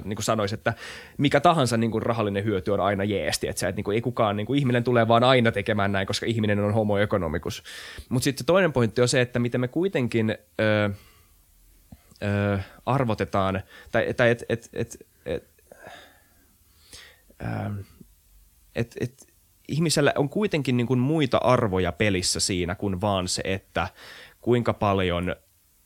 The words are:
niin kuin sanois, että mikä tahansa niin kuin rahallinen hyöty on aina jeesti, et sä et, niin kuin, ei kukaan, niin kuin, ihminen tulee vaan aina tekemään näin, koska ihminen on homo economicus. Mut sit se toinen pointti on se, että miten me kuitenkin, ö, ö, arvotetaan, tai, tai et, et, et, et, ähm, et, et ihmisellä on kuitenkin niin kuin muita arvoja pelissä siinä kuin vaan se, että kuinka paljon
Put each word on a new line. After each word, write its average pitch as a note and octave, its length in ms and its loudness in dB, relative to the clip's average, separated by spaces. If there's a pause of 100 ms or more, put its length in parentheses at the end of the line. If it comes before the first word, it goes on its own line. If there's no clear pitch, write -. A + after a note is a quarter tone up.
niin G2+ 120 -6
kuin G#2 80 -8
sanois, G#2+ 300 0
että A2+ 200 -4 (440)
mikä C#3 220 4
tahansa C#3 380 4
niin A2+ 140 0
kuin G#2+ 100 -2
rahallinen G#2+ 420 -2
hyöty G#2 280 -2
on G2 80 0
aina G2 240 0
jeesti, F#2+ 440 -2
et - 100 -6
sä - 100 -2
et, F2+ 80 -4
niin G2+ 80 -6
kuin, G2+ 120 -2
ei A#2 60 -2
kukaan, A#2+ 340 0
niin G#2 120 -6
kuin, C#3 120 0
ihminen B2 240 0
tulee A#2 240 2
vaan A#2 160 6
aina B2 280 6
tekemään G#2 400 -2
näin, G2 160 -2
koska - 180 -4
ihminen G#2+ 340 0
on G#2 140 0
homo G#2 240 2
economicus. F#2 680 -2 (460)
Mut B2 140 -2
sit C#3 140 0
se - 60 -8
toinen E3+ 300 4
pointti A#2+ 280 2
on B2 60 4
se, B2+ 140 2
että B2 180 -2
miten A#2+ 220 0
me B2 60 -2
kuitenkin, B2 680 0 (240)
ö, G#2+ 280 2 (1300)
ö, G2+ 360 0 (260)
arvotetaan, G#2 760 0 (300)
tai, A#2 220 0
tai A#2+ 160 4
et, A#2 200 0
et, - 240 -4
et, - 320 -8 (200)
et, - 200 -6 (2000)
ähm, G#2+ 340 -6 (960)
et, - 240 -4
et - 280 -8 (400)
ihmisellä D3 500 2
on D3 120 2
kuitenkin D3+ 480 0
niin A#2+ 100 0
kuin B2+ 120 2
muita C#3 380 2
arvoja F#2+ 540 2
pelissä F#2+ 480 0
siinä F2 360 -2
kuin F#2+ 260 -6
vaan G2 260 0
se, - 180 -4
että F2+ 420 -4 (540)
kuinka A2+ 320 2
paljon F#2 640 0 (500)